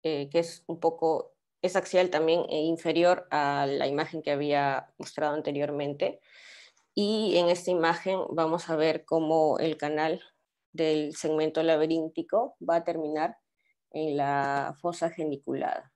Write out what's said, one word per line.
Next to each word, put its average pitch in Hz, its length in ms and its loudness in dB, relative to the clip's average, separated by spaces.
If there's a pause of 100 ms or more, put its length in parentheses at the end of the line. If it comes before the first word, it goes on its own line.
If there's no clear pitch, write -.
eh, 143 260 -2
que 165 100 2
es 170 280 -2
un 170 120 -8
poco, 165 540 0 (280)
es 180 140 0
axial 185 340 2
también 160 380 2
e 156 140 -2
inferior 170 720 2
a 143 360 2
la 139 180 0
imagen 151 360 -4
que 147 100 -2
había 143 680 0
mostrado 151 360 -4
anteriormente. 147 880 -4 (760)
Y 208 420 2
en 175 120 4
esta 175 200 0
imagen 175 600 0
vamos 165 400 -2
a 160 80 -2
ver 156 260 2
cómo 160 560 2
el 156 160 -2
canal 156 460 -2 (500)
del 156 460 0
segmento 156 460 0
laberíntico 165 960 0
va 170 160 2
a 165 80 -2
terminar 160 540 -4 (520)
en 151 260 -2
la 139 600 -2
fosa 170 300 -2
geniculada. 143 880 -4